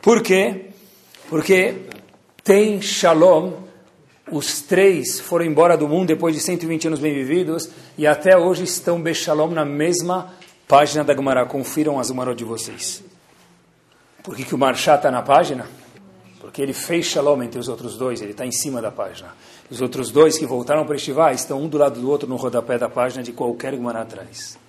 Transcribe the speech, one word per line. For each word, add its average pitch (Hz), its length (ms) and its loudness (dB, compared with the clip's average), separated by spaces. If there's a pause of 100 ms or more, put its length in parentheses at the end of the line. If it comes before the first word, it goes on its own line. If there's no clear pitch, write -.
Por 233 200 6
quê? 196 440 0 (640)
Porque 185 460 2 (680)
tem 208 380 4
Shalom, 180 720 4 (760)
os - 320 -6
três 185 580 2
foram 170 260 -2
embora 165 320 6
do 151 100 0
mundo 175 200 0
depois 160 280 0
de 143 60 -6
cento 175 220 -4
e - 20 -8
vinte 160 220 -4
anos 156 120 -2
bem 151 140 -2
vividos 156 560 -2 (280)
e 151 80 -2
até 185 320 6
hoje 175 260 2
estão 170 380 -2
Beshalom 156 460 -2
na 165 160 -2
mesma 170 720 -2 (340)
página 147 380 4
da 143 80 2
Gemara. 131 320 0
Confiram 143 520 -4
as 120 100 -4
Gemarot 127 280 -6
de 117 80 -12
vocês. 110 580 -10 (1200)
Por - 140 -14
que 131 80 -10
que 127 100 -8
o 139 40 -4
Maharsha 135 400 2
tá 143 120 2
na 127 120 -2
página? 139 440 2 (760)
Porque - 220 -12
ele 139 120 -4
fez 170 320 -4
Shalom 143 380 0
entre 120 160 -10
os 120 80 -8
outros 117 300 -10
dois, 123 220 -6
ele 104 140 -12
tá 127 120 -10
em 127 60 -8
cima 127 300 -6
da 110 80 -6
página. 98 400 -12 (400)
Os 120 100 -14
outros 127 320 -6
dois 156 260 6
que 151 80 -4
voltaram 131 400 -2
para 147 100 -4
Yeshiva 143 360 0
estão 135 300 -6
um 160 60 -6
do 151 100 -4
lado 135 240 2
do 127 80 -4
outro 143 180 -2
no 127 80 -6
rodapé 120 440 -4
da 117 100 -2
página 127 320 -4
de 120 100 -10
qualquer 123 420 -6
Gemara 120 280 -8
atrás. - 560 -16 (120)